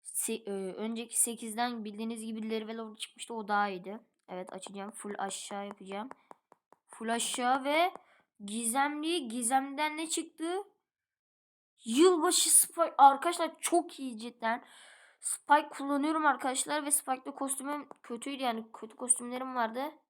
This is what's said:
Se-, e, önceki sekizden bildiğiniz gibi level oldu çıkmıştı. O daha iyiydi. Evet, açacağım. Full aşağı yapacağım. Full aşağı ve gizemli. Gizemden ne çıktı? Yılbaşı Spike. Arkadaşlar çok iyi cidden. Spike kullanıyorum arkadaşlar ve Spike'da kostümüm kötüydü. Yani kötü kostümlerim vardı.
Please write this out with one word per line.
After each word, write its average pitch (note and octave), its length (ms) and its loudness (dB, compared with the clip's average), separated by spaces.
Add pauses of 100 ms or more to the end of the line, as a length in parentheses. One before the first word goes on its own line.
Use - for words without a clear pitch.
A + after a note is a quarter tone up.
Se-, - 420 -4
e, G3 280 -6
önceki A3+ 460 -4
sekizden A#3 640 -2
bildiğiniz A3 400 -6
gibi A3 260 -6
level A3 280 -4
oldu G#3+ 180 -10
çıkmıştı. - 380 -12
O G#3+ 140 -6
daha G#3 200 2
iyiydi. F#3+ 320 -8 (280)
Evet, F#3 240 -8
açacağım. G3 380 -10
Full G#3 280 -10
aşağı G3+ 480 -8
yapacağım. G3+ 420 -10 (800)
Full A3 200 -8
aşağı B3 560 0
ve E4 280 4 (520)
gizemli. C#4 840 0
Gizemden C4+ 680 0
ne D#4+ 120 -4
çıktı? E4 560 -4 (1200)
Yılbaşı E4 680 6
Spike. - 480 4
Arkadaşlar D#4 640 6
çok E4+ 400 0
iyi B3 180 -8
cidden. A#3 460 -4 (560)
Spike - 480 4
kullanıyorum D4 580 2
arkadaşlar C#4 580 0
ve C#4+ 60 -2
Spike'da C4 400 0
kostümüm C#4 580 -6 (140)
kötüydü. C4 400 -8
Yani A3+ 300 -2
kötü - 240 -14
kostümlerim B3 580 -2
vardı. B3 380 -2 (180)